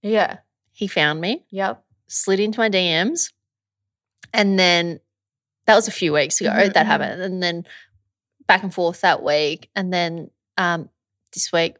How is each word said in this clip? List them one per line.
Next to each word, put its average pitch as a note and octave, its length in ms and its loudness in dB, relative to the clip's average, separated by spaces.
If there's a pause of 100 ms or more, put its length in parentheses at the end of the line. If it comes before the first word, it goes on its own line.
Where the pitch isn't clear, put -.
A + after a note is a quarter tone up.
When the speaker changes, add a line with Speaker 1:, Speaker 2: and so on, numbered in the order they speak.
Speaker 1:
Yeah. G#3 360 0 (340)
Speaker 2:
He G3+ 160 -6
found D#3 320 0
me. A3 300 -4
Speaker 1:
Yep. F#3+ 320 -6 (260)
Speaker 2:
Slid F#3+ 320 -2
into A3 180 -2
my A3 100 2
D F#3+ 100 0 (260)
Ms. E4 260 -4 (1040)
And G3 260 2
then E3+ 400 2 (680)
that A3 100 8
was A3 100 2
a G#3+ 60 -6
few D#3+ 200 -2
weeks D3+ 280 0
ago - 100 -2
Speaker 1:
Mm-hmm, - 80 -2 (140)
Speaker 2:
that - 20 2
Speaker 1:
mm-hmm. D#3+ 120 4
Speaker 2:
happened. D#3 360 -2
And F#3 200 -6
then E3+ 220 -4 (840)
back F#3+ 160 4
and F#3+ 120 -6
forth F3 260 -2
that E3+ 220 2
week. D3+ 520 -2
And F#3 180 -4
then, E3+ 380 -4 (280)
um, E3+ 320 -2 (420)
this - 200 -6
week E3 280 0